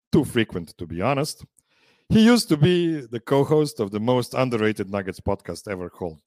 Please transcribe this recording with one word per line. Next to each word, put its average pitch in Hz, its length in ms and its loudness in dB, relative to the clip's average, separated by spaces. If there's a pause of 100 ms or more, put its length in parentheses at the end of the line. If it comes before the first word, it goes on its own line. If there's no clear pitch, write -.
(140)
too 156 100 4
frequent 107 540 -4
to 87 100 -12
be 82 140 -8
honest. 139 420 -4 (640)
He 220 160 6
used 233 240 6
to 160 80 0
be 165 460 2
the 117 180 -10
co-host 143 640 0
of 98 100 -4
the 107 80 -4
most 123 340 0
underrated 110 560 -2
Nuggets 95 300 -6
podcast 98 500 -8
ever 90 200 -10
called 82 380 -12